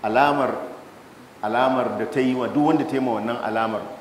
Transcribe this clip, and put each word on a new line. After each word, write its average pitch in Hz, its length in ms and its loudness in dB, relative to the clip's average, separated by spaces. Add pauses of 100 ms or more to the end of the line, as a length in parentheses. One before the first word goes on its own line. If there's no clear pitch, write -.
Alamar, 135 500 2 (880)
alamar 120 560 0
da 110 80 -2
ta - 140 -2
yi 127 140 2
wa, 123 140 -2
duk 147 260 2
wanda 147 120 2
ta - 80 -6
yi 135 80 0
ma 120 160 0
wannan 117 240 -4
alamar 110 400 -2 (200)